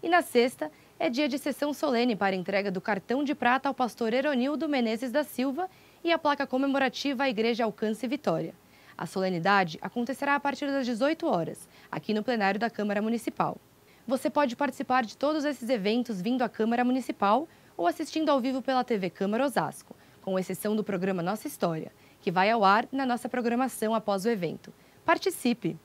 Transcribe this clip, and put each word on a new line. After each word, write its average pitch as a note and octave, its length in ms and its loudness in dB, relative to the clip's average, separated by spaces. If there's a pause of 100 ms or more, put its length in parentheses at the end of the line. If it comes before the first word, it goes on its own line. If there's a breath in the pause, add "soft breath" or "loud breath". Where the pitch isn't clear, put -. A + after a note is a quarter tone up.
E E4+ 40 -4
na F4 140 4
sexta, B3+ 500 0 (280 loud breath)
é - 100 2
dia C4+ 180 0
de B3+ 120 -2
sessão D4 340 -2
solene B3 420 2
para F#3+ 200 2
entrega G3 340 0
do F#3+ 100 -2
cartão A3+ 440 -2
de C#4+ 100 0
prata C4 340 2
ao C4+ 60 -2
pastor A#3 400 -2
Eronildo C#4 560 0
Menezes A#3+ 420 0
da G3+ 120 0
Silva C#4 440 -2 (360 loud breath)
e E4+ 80 2
a E4 80 2
placa C#4+ 260 0
comemorativa C4+ 800 0
à C4+ 60 2
Igreja A3+ 340 0
Alcance G#3+ 440 -2
Vitória. E3+ 460 -2 (420 loud breath)
A F3 120 -8
solenidade F#3 760 2
acontecerá B3+ 540 -2
a C#4+ 40 0
partir C#4 280 -4
das C#4 180 0
dezoito B3 400 0
horas, E3+ 420 -2 (240 loud breath)
aqui - 220 -4
no G#3+ 80 0
plenário G#3 380 0
da A3+ 100 0
Câmara G#3 320 -2
Municipal. A3 560 -2 (480 loud breath)
Você C4 240 0
pode C#4+ 260 2
participar B3+ 480 0
de G#3 140 -10
todos D4 280 0
esses C4+ 220 -4
eventos A3 540 0
vindo A#3+ 220 0
à G#3+ 60 0
Câmara A#3 360 0
Municipal B3 640 2 (280 loud breath)
ou E4+ 120 0
assistindo D#4+ 420 -2
ao C#4+ 100 6
vivo B3+ 220 0
pela B3+ 220 0
T A#3 160 0
V F#3 100 -2
Câmara G#3 360 0
Osasco, G3+ 500 -2 (260 loud breath)
com F#3+ 160 -2
exceção F#3 380 -2
do G#3+ 80 0
programa F#3+ 400 -2
Nossa G#3 240 -4
História, D#3+ 440 -4 (300 loud breath)
que F#3+ 100 -2
vai F#3 180 4
ao A3+ 140 2
ar G3+ 280 6
na C4+ 140 -2
nossa A#3+ 220 -2
programação A#3 680 0
após G3+ 320 0
o A#3 40 2
evento. F3 440 -4 (300 loud breath)
Participe! A#3+ 800 0